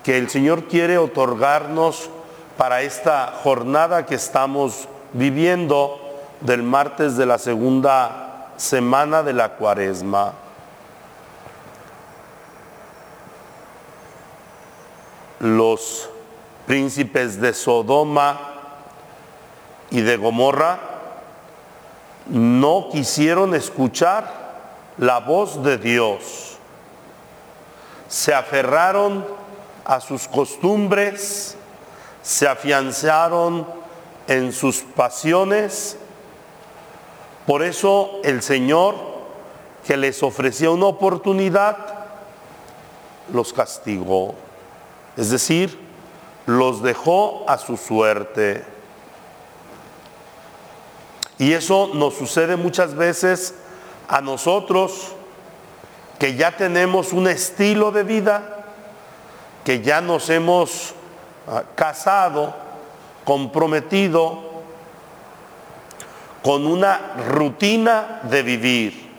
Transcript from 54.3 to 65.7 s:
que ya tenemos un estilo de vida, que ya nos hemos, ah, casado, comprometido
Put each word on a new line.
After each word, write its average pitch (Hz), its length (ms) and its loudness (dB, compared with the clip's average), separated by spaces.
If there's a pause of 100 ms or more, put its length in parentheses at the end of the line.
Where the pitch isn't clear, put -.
que 135 160 0
ya 165 220 2
tenemos 185 560 2
un 185 160 2
estilo 208 600 2
de 208 120 2
vida, 208 500 0 (1120)
que 127 180 0
ya 147 180 4
nos 170 300 -2
hemos, 165 640 0 (520)
ah, - 180 -4 (120)
casado, 156 800 0 (720)
comprometido 156 1120 0 (2000)